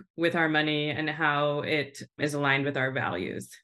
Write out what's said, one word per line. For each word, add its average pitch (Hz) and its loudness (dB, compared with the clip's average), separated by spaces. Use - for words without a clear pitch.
with 170 2
our 160 4
money 151 2
and 151 -2
how 147 0
it 147 -2
is 147 0
aligned 139 2
with 139 -2
our 131 0
values. 92 -4